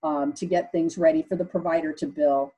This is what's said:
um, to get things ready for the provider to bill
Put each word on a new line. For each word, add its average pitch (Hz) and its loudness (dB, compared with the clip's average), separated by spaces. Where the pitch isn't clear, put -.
um, 214 -2
to - -6
get 175 0
things 165 -2
ready 160 4
for 185 -4
the 180 -2
provider 165 -2
to 151 -6
bill 139 2